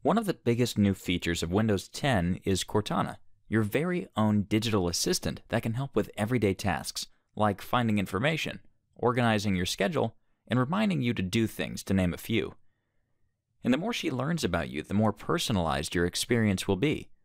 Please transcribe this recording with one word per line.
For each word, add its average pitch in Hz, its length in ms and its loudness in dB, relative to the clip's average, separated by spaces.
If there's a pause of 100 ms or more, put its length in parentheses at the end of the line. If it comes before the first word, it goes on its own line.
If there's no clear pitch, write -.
One 180 80 4
of 226 80 2
the 185 80 -2
biggest 117 460 2
new 101 160 6
features 85 480 0
of 82 100 -2
Windows 104 340 2
ten 92 560 0
is 98 220 0
Cortana, - 540 -2 (280)
your 110 140 0
very 160 560 -2
own 107 280 2
digital 107 440 2
assistant - 640 -2
that 110 120 0
can 117 120 -4
help 135 200 -6
with 101 220 0
everyday 107 380 2
tasks, - 540 -4 (280)
like 104 240 2
finding 117 380 0
information, 110 640 -2 (360)
organizing 113 580 2
your 90 120 0
schedule, 151 500 -2 (300)
and 123 120 2
reminding 175 440 0
you 120 100 0
to 113 80 -2
do 107 260 0
things, - 360 -6
to - 100 -2
name 90 220 2
a - 20 -8
few. - 380 -2 (1080)
And 127 80 0
the 127 60 4
more 202 160 -4
she 170 180 -4
learns 139 340 -2
about 85 260 -2
you, 71 120 -6
the - 120 -6
more 107 180 4
personalized 82 840 -2
your 87 120 2
experience 107 600 0
will 98 100 2
be. 135 340 -2 (140)